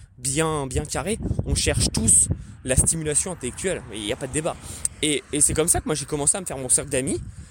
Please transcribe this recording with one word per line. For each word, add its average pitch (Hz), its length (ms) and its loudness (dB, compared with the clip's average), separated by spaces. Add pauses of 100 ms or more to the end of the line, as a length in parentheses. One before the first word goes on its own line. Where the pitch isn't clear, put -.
(180)
bien, 143 480 0
bien 139 180 -2
carrés, 156 340 -4 (280)
on 139 80 0
cherche - 380 2
tous - 360 4 (360)
la 127 120 2
stimulation 151 560 0
intellectuelle. 139 580 -4
Mais 98 80 -8
il 107 80 -4
y 107 60 0
a 127 40 0
pas 143 100 -6
de 127 60 -8
débat. 156 240 -2 (460)
Et, 147 200 2 (100)
et 147 80 2
c'est - 140 4
comme 156 140 4
ça - 120 4
que - 60 -8
moi, 160 80 2
j'ai 139 120 -4
commencé 143 300 2
à 202 40 -2
me 180 60 -8
faire 139 120 -6
mon 131 100 -4
cercle 143 220 2
d'amis. 143 300 2 (300)